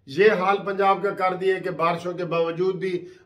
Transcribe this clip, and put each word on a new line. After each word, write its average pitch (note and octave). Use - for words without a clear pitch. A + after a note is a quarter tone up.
ये E3+
हाल F#3+
पंजाब F#3+
का G3
कर F#3
दिया F#3
कि F3
बारिशों E3+
के F3
बावजूद E3
भी F#3